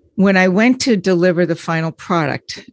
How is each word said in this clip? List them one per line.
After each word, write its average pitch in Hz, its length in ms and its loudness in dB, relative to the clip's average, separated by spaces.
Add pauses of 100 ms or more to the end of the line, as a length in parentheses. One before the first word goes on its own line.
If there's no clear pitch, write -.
(160)
when 196 200 2
I 185 140 2
went 233 320 2
to 233 160 0
deliver 180 480 2
the 160 100 -2
final 160 380 -4
product - 800 -6